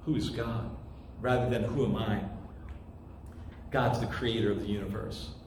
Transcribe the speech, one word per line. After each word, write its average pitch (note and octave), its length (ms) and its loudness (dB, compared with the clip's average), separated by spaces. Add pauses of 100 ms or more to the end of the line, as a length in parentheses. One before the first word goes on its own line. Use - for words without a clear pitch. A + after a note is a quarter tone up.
Who D3+ 120 4
is - 140 2
God?" A#2 400 -2 (500)
rather A#2 300 4
than, A2+ 140 4
"Who C3 200 4
am G#2 120 4
I?" G#2 240 2 (1500)
God's A#2+ 300 4
the A#2 60 0
creator A2+ 440 2
of G2 100 2
the G2 60 -2
universe. G2+ 640 -2 (160)